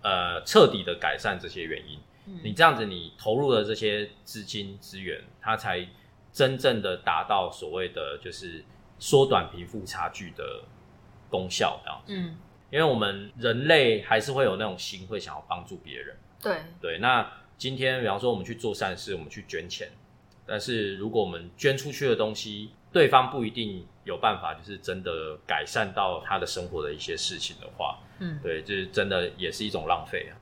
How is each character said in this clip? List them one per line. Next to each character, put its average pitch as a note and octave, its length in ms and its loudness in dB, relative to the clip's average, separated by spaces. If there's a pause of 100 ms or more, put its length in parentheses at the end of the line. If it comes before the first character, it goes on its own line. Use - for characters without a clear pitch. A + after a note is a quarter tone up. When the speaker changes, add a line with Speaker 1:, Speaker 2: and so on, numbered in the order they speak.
Speaker 1:
呃， F2+ 420 2
彻 F3 280 10
底 F#2+ 120 -4
的 F2 120 -2
改 D#2 240 0
善 G2+ 200 -2
这 F2 80 -10
些 E2+ 160 -8
原 D#2 240 -6
因。 D2+ 120 -16 (260)
Speaker 2:
嗯。 - 180 -12
Speaker 1:
你 G#2+ 100 -4
这 A#2+ 100 6
样 D#3 120 8
子， A2+ 100 -2
你 F2 320 -8
投 G#2+ 200 0
入 C#3 160 4
的 A2 100 6
这 G#2+ 120 -2
些 G#2 340 0 (140)
资 G#2+ 200 -12
金 G2 360 -8
资 - 200 -16
源， F2+ 220 -6 (200)
它 A2 140 0
才 F#2 300 -4 (460)
真 C3+ 260 4
正 B2 240 2
的 F#2 160 -2
达 F2 300 0
到 F#2+ 240 2
所 D#2 200 -10
谓 F2+ 180 -2
的 D2+ 340 -6
就 F2+ 80 -10
是 E2 320 -12 (340)
缩 C3+ 280 6
短 F2+ 260 2
贫 F2+ 160 -12
富 G#2 160 -10
差 F2 240 -6
距 F2 240 -10
的 B1+ 320 -10 (640)
功 F#2 200 -2
效 - 340 0
这 - 60 -12
样 - 160 -12
子。 G3+ 100 -10
Speaker 2:
嗯。 E3+ 220 -6 (320)
Speaker 1:
因 C#3 100 0
为 D#3+ 60 6
我 C#3+ 100 6
们 G2+ 400 -2
人 A#2+ 300 0
类 B2+ 380 6
还 A2 180 4
是 C#3 100 -6
会 C3 140 4
有 G2 100 4
那 G2+ 80 -2
种 F#2+ 160 -4
心， F#2 280 -10
会 G2+ 120 -6
想 D2 160 -10
要 D2+ 140 -14
帮 E2+ 160 -6
助 F#2+ 180 -12
别 C#2+ 140 -14
人。 C2+ 180 -12 (260)
Speaker 2:
对。 F3+ 200 -2 (180)
Speaker 1:
对， E2 200 -4
那 A#2 300 4 (280)
今 C3 180 -6
天 C3 240 0
比 A#2 80 0
方 G2 100 2
说 A#2+ 140 2
我 A2 60 0
们 F2+ 80 -6
去 A#2 100 -8
做 A2 180 -2
善 F#2+ 240 -2
事， G2+ 160 -6
我 F2+ 60 -4
们 D2+ 100 -12
去 G#2 160 -14
捐 E2+ 220 -8
钱， F2 220 -10 (560)
但 G#2+ 140 -4
是 G#2 360 -2
如 G2+ 140 -4
果 A2 120 2
我 F#2+ 60 2
们 F2 300 -8
捐 C3+ 200 2
出 C#3+ 140 -6
去 C3+ 160 -2
的 A#2 80 6
东 G#2+ 180 0
西， G#2 380 -8 (220)
对 - 160 8
方 C3 200 8
不 C#3+ 140 -2
一 A2 60 0
定 G#2 360 -6 (200)
有 F#2 120 -4
办 G#2 220 4
法 D#2+ 140 -4
就 D#2 100 -14
是 G2+ 140 -12
真 F#2 260 -6
的 D#2+ 420 -6
改 D2+ 200 -2
善 G#2 280 -2
到 F#2 280 0
他 G2 180 -2
的 F2 60 0
生 F2 220 -4
活 D#2+ 140 -4
的 D2 120 -4
一 D2+ 40 -8
些 D#2+ 200 -6
事 - 200 -4
情 D#2 220 -8
的 - 80 -16 (100)
话， - 220 -4 (200)
Speaker 2:
嗯。 E3 220 -6
Speaker 1:
对， D#2+ 200 -2
就 G2+ 120 -4
是 F#2+ 140 -2
真 G2 220 0
的 F2+ 280 2
也 F2 140 -2
是 G#2+ 140 -4
一 G#2 40 -2
种 F2+ 160 -4
浪 D#2+ 200 2
费 F2 260 -6
啊。 E2 100 -20